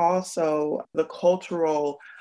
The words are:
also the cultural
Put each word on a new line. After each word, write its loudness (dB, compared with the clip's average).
also 0
the 2
cultural 2